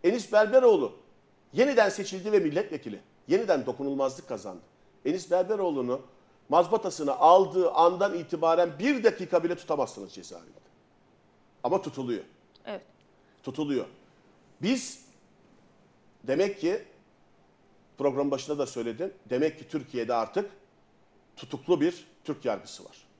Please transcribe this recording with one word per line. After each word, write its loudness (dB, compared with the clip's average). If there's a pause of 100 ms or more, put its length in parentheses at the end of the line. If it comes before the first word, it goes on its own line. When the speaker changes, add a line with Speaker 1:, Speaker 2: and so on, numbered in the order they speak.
Speaker 1:
Enis 0
Berberoğlu 6 (600)
yeniden 4
seçildi -6
ve 6
milletvekili. -2 (280)
Yeniden 2
dokunulmazlık -4
kazandı. -12 (440)
Enis -4
Berberoğlu'nu -2 (480)
mazbatasını 0
aldığı 6
andan 2
itibaren 0
bir 0
dakika 0
bile -2
tutamazsınız -6
cezaevinde. -20 (1040)
Ama 0
tutuluyor. -8 (420)
Speaker 2:
Evet. -12 (600)
Speaker 1:
Tutuluyor. -4 (760)
Biz -4 (1160)
demek -2
ki, -2 (1160)
program 0
başında -4
da -2
söyledim, -8 (160)
demek -2
ki -20
Türkiye'de -4
artık -2 (840)
tutuklu -4
bir -4 (180)
Türk -10
yargısı -6
var. -20 (180)